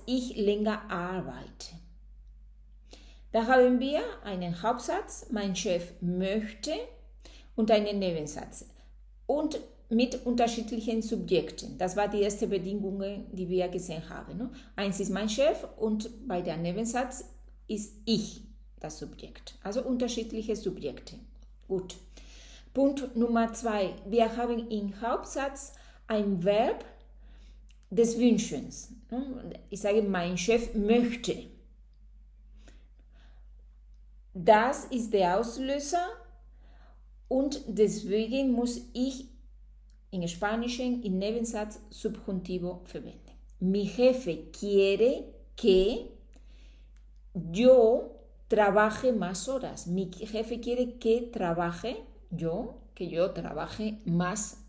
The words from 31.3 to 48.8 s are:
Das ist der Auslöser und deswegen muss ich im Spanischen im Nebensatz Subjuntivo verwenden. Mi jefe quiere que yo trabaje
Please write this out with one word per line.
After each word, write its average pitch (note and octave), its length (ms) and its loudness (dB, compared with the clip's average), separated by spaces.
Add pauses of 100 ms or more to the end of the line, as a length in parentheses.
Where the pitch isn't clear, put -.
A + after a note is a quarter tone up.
Das G#3+ 500 6
ist A3+ 300 -2
der F#3 260 4
Auslöser C#4 640 -2 (1200)
und C4+ 400 0
deswegen A3 840 2
muss A#3+ 300 0 (100)
ich C4 320 -4 (840)
im F3 180 -4
Spanischen A#3+ 720 -2
im F#3 160 -2
Nebensatz G#3+ 640 -4 (100)
Subjuntivo F3+ 920 -6
verwenden. - 480 -16 (280)
Mi G3 240 2
jefe B3 680 2
quiere G3+ 720 4 (320)
que F#3+ 560 4 (1200)
yo A3+ 800 6 (340)
trabaje G#3+ 640 4